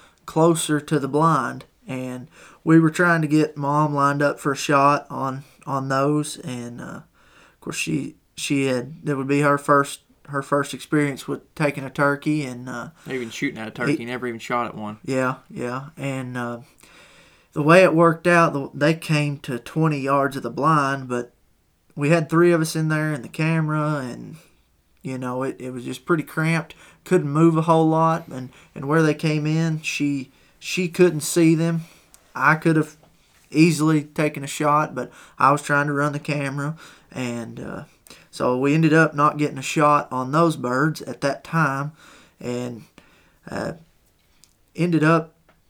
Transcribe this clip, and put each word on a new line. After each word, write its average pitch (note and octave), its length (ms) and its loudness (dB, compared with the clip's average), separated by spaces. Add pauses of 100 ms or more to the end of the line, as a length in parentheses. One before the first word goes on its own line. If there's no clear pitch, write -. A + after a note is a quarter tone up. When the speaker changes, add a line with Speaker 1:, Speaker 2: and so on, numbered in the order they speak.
(260)
Speaker 1:
closer D#3+ 540 2
to D3 200 -2
the C3+ 80 -2
blind, C3+ 560 0 (240)
and B2+ 400 -10 (340)
we D#3+ 160 6
were D#3+ 120 6
trying E3+ 320 2
to D3 60 -2
get D3+ 280 2
Mom D3 380 0
lined C#3+ 280 2
up C#3+ 160 0
for C#3+ 140 -2
a B2 40 -6
shot C#3+ 540 4
on, C3+ 320 -6 (240)
on C3+ 220 -4
those, D3 480 0
and, A#2+ 440 -12
uh, - 200 -14 (540)
of - 60 -20
course - 160 -10
she, - 380 -4 (220)
she C#3 300 -2
had, C3 380 -4
that D3 120 -4
would C3+ 100 -6
be C#3+ 140 2
her C#3+ 180 2
first, C#3+ 420 0 (260)
her C#3+ 160 -6
first C#3+ 320 -2
experience C#3+ 520 -2
with - 280 -10
taking C#3+ 300 -4
a C3 60 -10
turkey C#3+ 540 -2
and, B2+ 240 -10
uh, A#2+ 220 -10 (180)
Speaker 2:
Even B2 220 -8
shooting - 280 -6
at A2 80 -10
a A2 60 -10
turkey, B2 300 -2
Speaker 1:
it A#2 40 -10
Speaker 2:
never B2 220 -6
even A#2 100 -8
shot A#2+ 280 -4
at - 100 -10
one. G#2+ 280 -10
Speaker 1:
Yeah, C3 320 -2 (140)
yeah, C3+ 460 -8
and, C3 400 -8
uh, A#2+ 240 -8 (920)
the D#3 80 -2
way E3+ 200 8
it E3 120 6
worked E3 340 4
out, E3+ 240 4
the, C#3 200 -6
they D3 220 2
came D3 440 -2
to B2 200 -8
twenty D#3 400 0
yards C#3 380 0
of B2+ 80 -6
the A#2 60 -6
blind, C3+ 580 0
but B2 240 -4 (640)
we C#3+ 140 2
had E3 200 2
three F3 220 4
of E3 80 2
us D#3+ 160 -4
in D#3 120 -2
there D#3 240 -2
and C3 120 -8
the - 40 -14
camera, D#3 760 -2
and, A#2+ 320 -12 (680)
you C3 160 -8
know, B2+ 240 -6
it, C3 160 -6
it B2+ 140 -10
was B2 120 -10
just - 220 -10
pretty D#3+ 160 2
cramped. D#3+ 520 -2 (300)
Couldn't D3+ 260 2
move D#3+ 260 6
a D#3+ 60 2
whole D#3+ 260 4
lot, D#3+ 400 2
and, B2+ 220 -12 (240)
and C#3+ 120 -10
where D#3+ 160 4
they D3+ 120 4
came D3+ 320 -2
in, D#3 340 0
she, C#3+ 500 -4 (300)
she - 280 -4
couldn't E3 340 2
see E3 340 4
them. E3 240 0 (560)
I C#3 180 4
could D#3+ 220 2
have D#3 200 -2 (540)
easily D#3 540 4
taken D3+ 400 -6
a - 40 -10
shot, D3+ 460 0
but B2 160 -8 (280)
I C3+ 120 6
was D3 120 2
trying C#3+ 260 0
to C#3+ 60 -4
run C#3+ 180 0
the D3 80 -6
camera, C#3+ 560 -6 (340)
and, A#2+ 480 -8
uh, C3+ 260 -12 (460)
so B2+ 280 0
we C#3+ 160 2
ended D#3+ 180 4
up D#3 220 4
not D3 240 2
getting C#3+ 200 -4
a C3 40 -10
shot D3 500 2
on B2+ 180 -4
those D#3 260 2
birds C3 460 -2
at - 200 -12
that C#3 200 -2
time, D3 500 -2 (460)
and, B2 460 -8 (680)
uh, - 220 -6 (1040)
ended D#3+ 260 2
up D#3+ 320 2 (360)